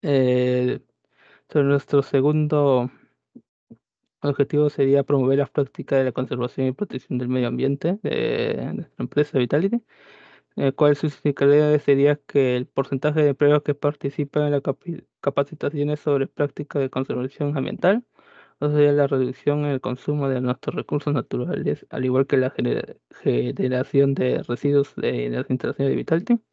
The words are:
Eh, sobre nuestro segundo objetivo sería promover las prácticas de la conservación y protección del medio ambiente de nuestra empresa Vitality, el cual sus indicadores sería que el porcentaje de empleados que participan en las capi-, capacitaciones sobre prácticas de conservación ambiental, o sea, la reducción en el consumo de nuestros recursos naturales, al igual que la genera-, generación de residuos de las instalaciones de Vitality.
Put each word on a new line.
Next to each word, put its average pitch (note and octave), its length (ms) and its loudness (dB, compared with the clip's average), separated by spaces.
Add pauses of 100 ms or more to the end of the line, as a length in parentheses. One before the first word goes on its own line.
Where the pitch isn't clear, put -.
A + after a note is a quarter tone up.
Eh, B2+ 760 2 (680)
sobre C#3+ 160 2
nuestro C#3 360 2
segundo C#3+ 880 2 (1300)
objetivo D3 480 0
sería C#3 340 2
promover C3+ 360 2
las C3+ 100 -2
prácticas C#3 500 -2
de C3 60 2
la B2+ 60 -2
conservación B2 560 -4
y C3 40 0
protección C3 480 -6
del B2 80 -4
medio B2 220 0
ambiente C#3 540 -2
de A#2+ 720 -2
nuestra - 300 -10
empresa C#3+ 340 -2
Vitality, E3+ 460 0 (720)
el C#3 200 0
cual D3 200 4
sus D3 300 -4
indicadores D3 580 2
sería C#3+ 320 4
que C3 400 0
el B2 120 -4
porcentaje D3+ 540 -2
de D3 80 4
empleados D3 340 2
que C#3+ 120 -2
participan D3 680 -4
en D3 60 -2
las C#3+ 100 0
capi-, - 440 -8 (140)
capacitaciones D3 800 -4
sobre C#3+ 280 0
prácticas - 540 -4
de C3+ 80 -2
conservación C3+ 680 -4
ambiental, F#3+ 460 0 (560)
o D3 100 0
sea, D3 220 4
la C#3+ 160 2
reducción C#3 580 0
en D3 60 -2
el C3+ 100 -2
consumo C#3 480 -2
de C3 100 -2
nuestros B2+ 360 -4
recursos D3 400 -4
naturales, - 760 -4
al B2+ 160 -4
igual B2+ 220 2
que C3+ 100 2
la C3 140 0
genera-, - 440 -4 (260)
generación B2+ 920 0
de B2+ 300 0
residuos C#3+ 520 -2
de A#2+ 360 -4
las B2 180 -6
instalaciones B2+ 420 -2
de C3 40 0
Vitality. E3 440 0 (140)